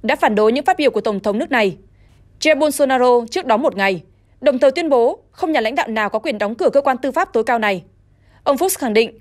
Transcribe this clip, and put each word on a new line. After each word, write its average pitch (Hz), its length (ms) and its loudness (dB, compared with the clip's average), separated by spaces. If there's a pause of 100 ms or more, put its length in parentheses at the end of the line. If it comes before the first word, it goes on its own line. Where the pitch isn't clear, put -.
đã 285 140 0
phản 226 180 0
đối 214 180 4
những 285 120 -2
phát 370 140 2
biểu 285 120 2
của 208 100 -2
Tổng 202 200 -4
thống 208 180 -2
nước 330 120 -4
này, 208 260 0 (640)
Jair 302 180 2
Bolsonaro, 262 640 2 (100)
trước 254 160 -6
đó 220 100 2
một 269 200 -2
ngày, 196 260 -2 (380)
đồng 254 180 0
thời 269 120 6
tuyên 320 180 -4
bố 269 300 2 (120)
không 330 220 -4
nhà 269 80 0
lãnh 220 140 -4
đạo 294 140 -2
nào 214 220 -2
có 220 80 -4
quyền 214 200 -4
đóng 208 160 -4
cửa 320 160 0
cơ 277 100 2
quan 262 180 0
tư 269 140 -6
pháp 381 200 -2
tối 226 120 0
cao 240 140 0
này. 202 240 -2 (640)
Ông 277 120 2
Fuchs 370 220 -2
khẳng 226 160 -4
định, 220 260 0